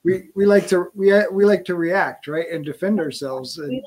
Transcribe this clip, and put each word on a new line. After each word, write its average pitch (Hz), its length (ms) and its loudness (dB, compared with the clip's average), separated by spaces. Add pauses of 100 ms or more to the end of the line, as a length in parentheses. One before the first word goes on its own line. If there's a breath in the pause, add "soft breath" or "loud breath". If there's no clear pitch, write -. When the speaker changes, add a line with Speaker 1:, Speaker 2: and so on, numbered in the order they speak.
Speaker 1:
we, 185 200 0 (120)
we 196 100 2
like 202 220 6
to, 180 260 0
we, 196 180 2 (200)
we 196 140 2
like 196 200 2
to 180 100 -4
react, 170 520 -2
right? 160 240 -4
And 160 120 -8
defend 185 360 -2
ourselves. 131 580 -8
And, 147 120 -10
Speaker 2:
We 127 180 -6